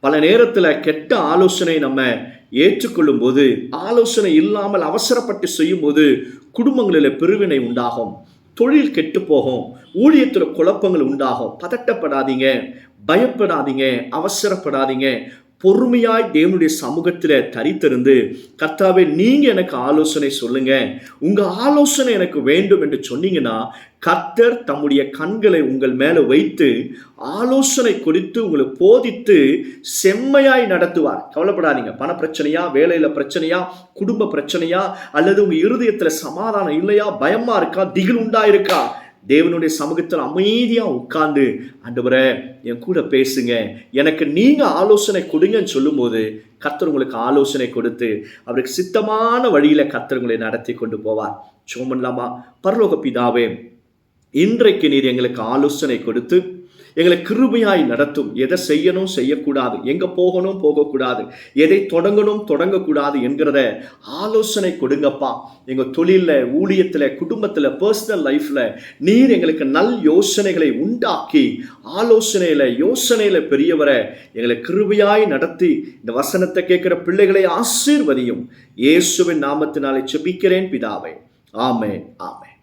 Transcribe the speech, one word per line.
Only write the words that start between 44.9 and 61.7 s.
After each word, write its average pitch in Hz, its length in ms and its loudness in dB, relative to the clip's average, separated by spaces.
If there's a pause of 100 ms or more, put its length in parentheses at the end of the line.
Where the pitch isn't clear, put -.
கொடுங்கன்னு" 190 420 0
சொல்லும்போது, 120 800 -2 (160)
கர்த்தர் - 300 -4
உங்களுக்கு 131 280 -4
ஆலோசனை 135 540 0
கொடுத்து, 113 560 -6 (180)
அவருக்கு - 280 -6
சித்தமான 220 800 0
வழியில 147 360 4
கர்த்தர் 127 320 -6
உங்களை 117 240 -2
நடத்தி 113 320 -6
கொண்டு 110 220 -8
போவார். 107 380 -6 (400)
ஜெபம் 131 160 -8
பண்ணலாமா? 123 500 -6 (220)
பரலோக 196 400 2
பிதாவே, 120 760 -2 (540)
இன்றைக்கு 202 580 2
நீர் 139 160 2
எங்களுக்கு 123 380 -2
ஆலோசனை 135 600 -2
கொடுத்து, 123 520 -2 (380)
எங்களை 175 280 4
கிருபையாய் 208 640 2
நடத்தும். 127 500 -2
எதை 135 240 0 (100)
செய்யணும், 180 360 2
செய்யக்கூடாது, 135 800 -2
எங்க 180 240 -2
போகணும், 185 520 -2
போகக்கூடாது, 147 640 0 (300)
எதை 170 320 4